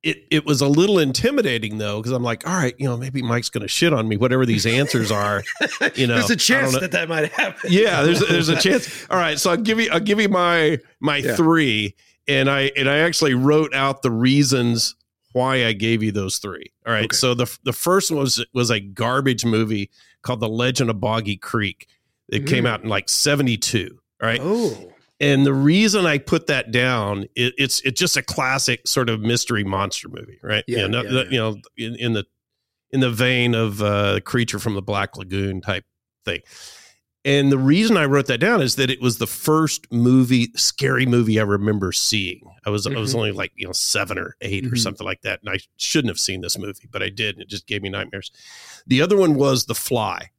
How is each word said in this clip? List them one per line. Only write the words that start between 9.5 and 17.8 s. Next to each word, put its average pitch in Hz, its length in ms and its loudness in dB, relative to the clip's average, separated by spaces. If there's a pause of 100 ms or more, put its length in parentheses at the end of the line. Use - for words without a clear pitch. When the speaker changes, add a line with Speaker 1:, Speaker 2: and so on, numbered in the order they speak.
Speaker 1:
I'll - 60 2
give 220 220 0
you, 226 120 0
I'll 165 80 2
give 208 200 2
you 208 80 2
my, 170 520 2 (220)
my 143 160 0
Speaker 2:
Yeah. 131 180 0
Speaker 1:
three, 139 580 2 (340)
and 135 220 2
I, 139 260 0
and 135 140 0
I 143 100 2
actually 160 360 2
wrote 143 400 2
out 135 260 0
the 131 80 0
reasons 123 840 2 (380)
why 127 320 2
I 113 80 0
gave 110 280 0
you 110 100 0
those 98 280 -4
three. 92 320 -12 (160)
All 117 60 0
right, 107 120 0
Speaker 2:
Okay. - 100 -4
Speaker 1:
so 123 200 2
the, 120 280 -2
the 123 100 -4
first 185 360 0